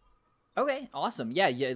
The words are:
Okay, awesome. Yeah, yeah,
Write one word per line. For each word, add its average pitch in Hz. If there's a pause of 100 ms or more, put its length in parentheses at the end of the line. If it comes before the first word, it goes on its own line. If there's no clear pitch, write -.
(580)
Okay, 269
awesome. 139
Yeah, 180
yeah, 127